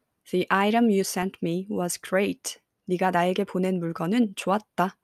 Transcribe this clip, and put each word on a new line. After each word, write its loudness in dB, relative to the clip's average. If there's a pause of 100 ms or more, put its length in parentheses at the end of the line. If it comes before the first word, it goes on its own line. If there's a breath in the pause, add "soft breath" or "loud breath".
(320)
"The 0
item 4
you 4
sent -4
me -4
was -4
great." -2 (280)
네가 0
나에게 2
보낸 -2
물건은 0
좋았다. -2